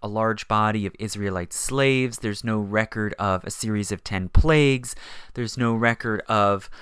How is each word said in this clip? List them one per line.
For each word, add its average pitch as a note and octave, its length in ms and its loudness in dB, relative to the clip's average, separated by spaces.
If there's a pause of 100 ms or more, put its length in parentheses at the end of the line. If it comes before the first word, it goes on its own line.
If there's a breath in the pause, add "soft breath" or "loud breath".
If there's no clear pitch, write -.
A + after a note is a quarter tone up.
a G#2 60 -6
large A2 400 -2
body G#2+ 360 2
of F#2 140 -4
Israelite G2 540 -4
slaves. C3 640 2
There's G#2 240 -4
no A2 160 0
record G#2+ 580 -2
of F#2+ 280 0
a - 60 -8
series G#2 420 -2
of F#2+ 100 -8
ten F#2 240 -4
plagues. C#3 640 4 (400 loud breath)
There's A#2+ 240 -6
no A#2 160 2
record A2+ 540 0
of G2+ 420 2 (120 loud breath)